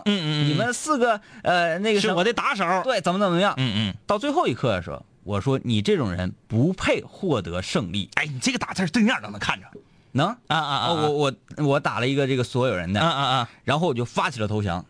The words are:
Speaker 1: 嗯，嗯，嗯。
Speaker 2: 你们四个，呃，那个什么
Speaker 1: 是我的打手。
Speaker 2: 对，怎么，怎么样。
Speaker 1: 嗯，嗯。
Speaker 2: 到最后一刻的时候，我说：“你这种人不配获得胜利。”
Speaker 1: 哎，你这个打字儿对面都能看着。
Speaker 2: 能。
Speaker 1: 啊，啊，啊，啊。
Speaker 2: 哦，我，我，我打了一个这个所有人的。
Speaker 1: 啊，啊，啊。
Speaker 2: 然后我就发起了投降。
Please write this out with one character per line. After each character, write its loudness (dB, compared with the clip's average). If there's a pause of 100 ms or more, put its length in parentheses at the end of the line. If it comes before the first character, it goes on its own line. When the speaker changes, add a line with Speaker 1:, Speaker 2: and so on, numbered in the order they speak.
Speaker 1:
嗯， -
嗯， 0 (160)
嗯。 2
Speaker 2:
你 2
们 0
四 -2
个， 2 (220)
呃， 2
那 2
个 4
什 2
么 2
Speaker 1:
是 0
我 2
的 2
打 0
手。 -2 (180)
Speaker 2:
对， 0
怎 0
么， 0
怎 2
么 2
样。 4
Speaker 1:
嗯， -2 (180)
嗯。 -10 (100)
Speaker 2:
到 0
最 -2
后 2
一 2
刻 0
的 0
时 -10
候， -10 (180)
我 -2
说 0
：“你 0
这 2
种 -2
人 -4 (160)
不 2
配 0
获 -2
得 -6
胜 -4
利。” -4
Speaker 1:
哎， 4
你 -8
这 0
个 -4
打 -6
字 -2
儿 0
对 2
面 4
都 -12
能 -10
看 -2
着。 -20 (460)
Speaker 2:
能。 2
Speaker 1:
啊， -4 (100)
啊， 0
啊， -2
啊。 0
Speaker 2:
哦， 0
我， 0 (240)
我， 0
我 4
打 -2
了 0
一 0
个 2
这 2
个 2
所 0
有 0
人 -2
的。 2
Speaker 1:
啊， 4
啊， 0 (160)
啊。 -2 (160)
Speaker 2:
然 2
后 2
我 0
就 -2
发 -2
起 -8
了 -2
投 -2
降。 -4